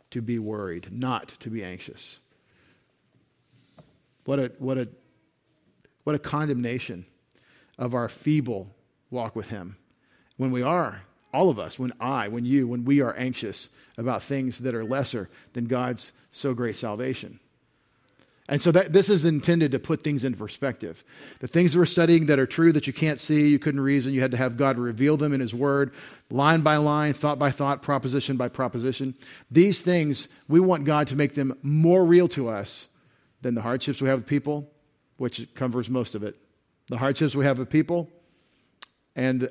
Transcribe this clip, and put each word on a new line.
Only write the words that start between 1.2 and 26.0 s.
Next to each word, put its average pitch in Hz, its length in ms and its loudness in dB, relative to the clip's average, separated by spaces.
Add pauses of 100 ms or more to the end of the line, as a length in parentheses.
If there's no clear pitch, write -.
to 117 100 -12
be 110 120 -8
anxious. - 560 -16 (2000)
What 139 140 0
a, 127 180 -2
what 131 220 -4
a, 117 100 -6 (1120)
what 151 120 -2
a 143 40 -4
condemnation 123 840 -4 (720)
of 123 160 -4
our 120 160 -2
feeble 117 680 -2 (360)
walk 120 240 -8
with 107 140 -8
him. 98 280 -12 (600)
When 131 140 -2
we 123 120 -2
are, 131 400 -2 (320)
all 175 140 4
of 127 80 0
us, 85 220 -10
when 127 200 -4
I, 120 280 -4
when 120 180 -6
you, 131 220 2
when 120 180 -6
we 143 160 4
are 120 140 -2
anxious 120 540 -8 (280)
about 117 240 -4
things 131 380 -6
that 123 160 -4
are 113 100 -6
lesser 120 460 -4 (220)
than 120 120 -4
God's 123 460 -4 (200)
so 135 220 -4
great 117 220 -4
salvation. 120 640 -8 (1080)
And 143 140 -2
so 175 100 4
that, 170 220 4
this 196 160 6
is 175 160 2
intended 160 460 2
to 127 80 -2
put - 240 -4
things 143 200 -2
into 127 140 -4
perspective. 107 680 -8 (360)
The 123 80 -10
things 170 280 4
we're 175 100 6
studying 165 420 4
that 147 100 6
are 135 80 4
true 165 280 4
that 151 120 0
you 135 80 -4
can't 156 260 -2
see, 147 300 4
you 147 80 6
couldn't 139 220 -2
reason, 139 340 0
you 131 80 0
had 131 80 2
to 123 80 -2
have 120 200 -2
God 135 200 2
reveal 123 400 2
them 147 160 0
in 135 60 0
his 117 160 -4
word, 139 360 0 (380)